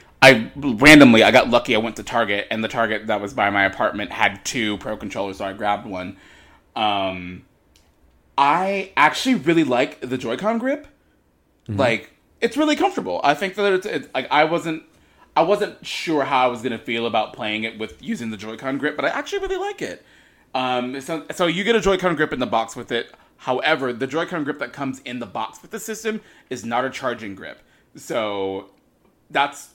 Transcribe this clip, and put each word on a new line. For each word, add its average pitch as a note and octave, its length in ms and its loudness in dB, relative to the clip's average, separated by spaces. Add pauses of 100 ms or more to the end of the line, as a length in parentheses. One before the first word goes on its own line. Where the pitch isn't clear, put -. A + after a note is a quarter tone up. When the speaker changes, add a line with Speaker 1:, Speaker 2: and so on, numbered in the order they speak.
(220)
Speaker 1:
I B2+ 340 8
randomly, C3+ 680 10
I G#2 80 8
got A#2+ 180 6
lucky. A#2 260 2
I - 40 2
went A2 180 -4
to G#2+ 60 -12
Target, G2+ 480 -2
and A2 120 -4
the A2 40 -4
Target G#2+ 400 -2
that G#2 140 -2
was G2+ 120 -8
by G2+ 180 2
my G2+ 140 4
apartment G2+ 460 -2
had G2 320 0
two G#2+ 360 -4
Pro G#2+ 180 -8
controllers, G2 400 -8
so G2+ 80 -8
I G2 80 -6
grabbed G#2 320 -2
one. F#2+ 320 -10 (580)
Um, F#2+ 680 -2 (920)
I F#3+ 580 0
actually D#3 400 2
really E3 280 2
like C3 380 0
the B2+ 160 -6
Joy-Con D#3 420 -4
grip. C#4 280 -6 (800)
Speaker 2:
Mm-hmm. A2 120 -4
Speaker 1:
Like, A#2 320 0 (300)
it's A#3 140 -2
really D4+ 200 2
comfortable. A3+ 480 -2
I C#3+ 100 4
think F#3 220 -4
that G3+ 180 2
it's, F#3 120 0
it's, F#3+ 280 -6
like, C3+ 160 -4
I D3 140 4
wasn't, D#3+ 400 -2 (520)
I D#3 60 4
wasn't F#3+ 440 -2
sure D#3 380 -2
how C3 220 2
I - 20 2
was A#2+ 140 -4
gonna A#2 160 -4
feel A#2 300 -4
about A2 260 -2
playing G#2+ 300 -6
it A2+ 160 -10
with G#2+ 220 -12
using A#2 280 -8
the A2 80 -8
Joy-Con B2 400 -8
grip, - 180 -6
but - 100 -4
I - 40 0
actually D4 300 -6
really F#4+ 180 -6
like G4+ 240 -8
it. F#2+ 240 -12 (480)
Um, B2+ 480 -4
so, D3+ 300 -8
so F3+ 160 0
you E3+ 160 -2
get A3+ 120 2
a G#3+ 60 2
Joy-Con F#3 340 0
grip D3+ 180 0
in C#3 60 -6
the B2+ 60 0
box A2+ 300 -4
with A#2+ 160 -10
it. A#2 220 -4 (240)
However, C3 560 -2
the A#2 140 -6
Joy-Con E3 360 -4
grip C#3 160 -6
that A#2+ 140 -8
comes C3+ 280 -8
in B2 180 -10
the A#2 80 -8
box A2 340 -10
with - 100 -20
the A3 80 -10
system G#3+ 420 -8 (280)
is A2+ 160 -10
not A#2+ 200 -2
a C3+ 40 -4
charging A#2 460 -8
grip. D#2 240 -16 (360)
So G2+ 760 -6 (580)
that's - 460 -2